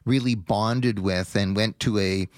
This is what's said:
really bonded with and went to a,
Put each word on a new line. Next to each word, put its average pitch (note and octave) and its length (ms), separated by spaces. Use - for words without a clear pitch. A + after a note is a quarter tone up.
really B2 300
bonded A2 640
with F#2 380
and G2 180
went G#2 240
to G#2+ 220
a, F#2+ 360